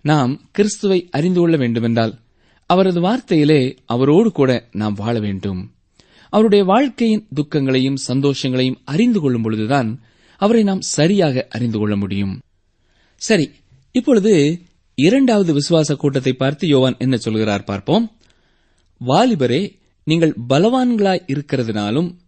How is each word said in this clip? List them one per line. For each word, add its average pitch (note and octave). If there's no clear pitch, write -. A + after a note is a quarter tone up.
நாம் D3+
கிறிஸ்துவை G3+
அறிந்து F3
கொள்ள E3
வேண்டுமென்றால், A#2
அவரது F3+
வார்த்தையிலே D#3
அவரோடு D3
கூட B2+
நாம் G#2
வாழ A2
வேண்டும். G2
அவருடைய G#3
வாழ்க்கையின் A3
துக்கங்களையும் C3+
சந்தோஷங்களையும் B2+
அறிந்து G#3
கொள்ளும் B2
பொழுதுதான் A2
அவரை A3
நாம் F#3+
சரியாக D#3
அறிந்து A#2
கொள்ள G#2
முடியும். G2+
சரி, G3
இப்பொழுது F#3
இரண்டாவது G3+
விசுவாச D3
கூட்டத்தை C3
பார்த்து C#3
யோவான் C3
என்ன B2+
சொல்கிறார் G#2+
பார்ப்போம். F3
வாலிபரே, D#3+
நீங்கள் D#3+
பலவான்களாய் G#3
இருக்கிறதுனாலும் B2+